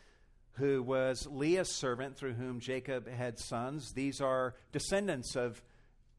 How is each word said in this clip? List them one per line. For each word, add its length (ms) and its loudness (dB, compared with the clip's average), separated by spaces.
who 300 4
was 440 2
Leah's 480 2
servant 420 -2
through 180 -4
whom 260 -4
Jacob 480 -4
had 300 -4
sons. 560 -4
These 260 -2
are 340 2
descendants 640 0
of 280 0